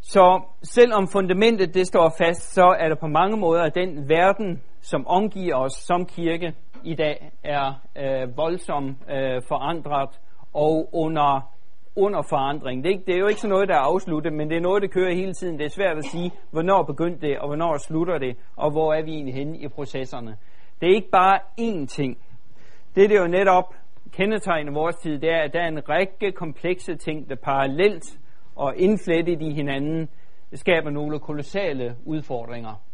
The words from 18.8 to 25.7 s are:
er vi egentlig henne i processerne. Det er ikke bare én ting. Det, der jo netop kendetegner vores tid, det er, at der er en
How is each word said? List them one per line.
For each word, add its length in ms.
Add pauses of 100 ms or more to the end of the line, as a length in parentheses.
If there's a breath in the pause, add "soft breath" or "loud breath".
er 80
vi 80
egentlig 240
henne 240
i 100
processerne. 680 (440 soft breath)
Det 100
er 40
ikke 160
bare 280 (220)
én 260
ting. 320 (760 soft breath)
Det, 160
der 100
jo 80
netop 460 (380)
kendetegner 600
vores 240
tid, 220
det 120
er, 120
at 100
der 80
er 80
en 200